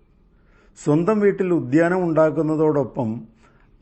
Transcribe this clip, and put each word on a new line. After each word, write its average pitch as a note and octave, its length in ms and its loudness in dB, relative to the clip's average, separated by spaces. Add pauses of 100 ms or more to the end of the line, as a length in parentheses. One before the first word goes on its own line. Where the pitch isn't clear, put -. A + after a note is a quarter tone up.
(840)
സ്വന്തം F3 360 0
വീട്ടിൽ G3 340 0
ഉദ്യാനം E3 500 0
ഉണ്ടാക്കുന്നതോടൊപ്പം D3+ 1200 -2 (540)